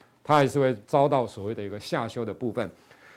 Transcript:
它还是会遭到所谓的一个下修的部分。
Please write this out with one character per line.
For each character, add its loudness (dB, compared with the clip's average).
它 4
还 6
是 -2
会 2
遭 4
到 2
所 -10
谓 -6
的 -8
一 -8
个 -10
下 -4
修 -8
的 -6
部 -6
分。 -4